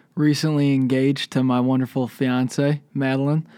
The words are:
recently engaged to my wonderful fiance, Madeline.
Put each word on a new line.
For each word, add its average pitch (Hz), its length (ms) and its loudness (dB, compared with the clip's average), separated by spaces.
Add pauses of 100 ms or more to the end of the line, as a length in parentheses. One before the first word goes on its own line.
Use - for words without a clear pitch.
(160)
recently 147 580 2
engaged 135 580 0
to 127 120 0
my 127 160 2
wonderful 127 480 -2
fiance, 135 720 -2 (120)
Madeline. 139 540 -2 (100)